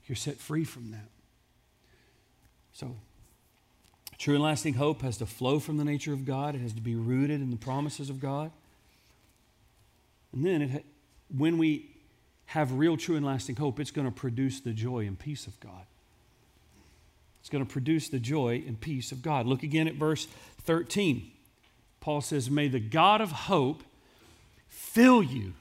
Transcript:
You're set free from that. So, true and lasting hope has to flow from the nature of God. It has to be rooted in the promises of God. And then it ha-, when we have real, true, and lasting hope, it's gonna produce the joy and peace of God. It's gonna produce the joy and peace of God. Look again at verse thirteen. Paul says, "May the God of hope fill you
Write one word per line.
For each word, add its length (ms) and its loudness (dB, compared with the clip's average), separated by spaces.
You're 80 -4
set 240 -6
free 240 -2
from 260 -10
that. 200 -16
So, 220 -12
true 160 0
and 100 4
lasting 300 0
hope 300 0
has 140 -4
to 100 -6
flow 320 0
from 180 -4
the 80 0
nature 280 -2
of 120 -6
God. 300 -4
It 60 -6
has 120 -6
to 80 -6
be 140 -2
rooted 460 0
in 100 -2
the 60 -4
promises 520 -4
of 100 -8
God. 320 -4
And 120 -2
then 160 2
it 80 0
ha-, 140 -4
when 300 2
we 320 2
have 260 0
real, 240 4
true, 220 -2
and 80 0
lasting 320 -4
hope, 240 -2
it's 100 -6
gonna 200 -2
produce 500 -2
the 100 -4
joy 340 -2
and 140 -6
peace 260 -10
of 140 -16
God. 260 -18
It's 80 -20
gonna 160 -2
produce 420 -2
the 120 -4
joy 460 0
and 140 -8
peace 320 -6
of 100 -12
God. 240 0
Look 160 0
again 280 2
at 60 -8
verse 320 0
thirteen. 760 0
Paul 220 -2
says, 280 -2
"May 200 2
the 100 0
God 400 4
of 120 0
hope 520 0
fill 520 8
you 400 -2